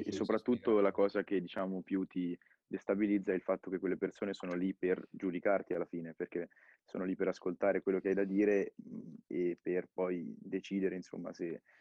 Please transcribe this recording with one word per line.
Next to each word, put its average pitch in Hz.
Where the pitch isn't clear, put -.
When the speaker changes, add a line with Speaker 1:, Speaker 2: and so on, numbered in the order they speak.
Speaker 1:
e 107
Speaker 2:
sì. 98
Speaker 1:
soprattutto 110
Speaker 3:
spiegato. 107
Speaker 1:
la 98
cosa 101
che, 98
diciamo, 92
più 95
ti 87
destabilizza 101
è 92
il 90
fatto 95
che 90
quelle 92
persone 98
sono 87
lì 92
per 90
giudicarti 92
alla 87
fine, 82
perché 87
sono 95
lì 95
per 95
ascoltare 92
quello 92
che 95
hai 95
da 98
dire, 101
mm, 87
e 87
per 90
poi 90
decidere, 95
insomma, 87
se, 85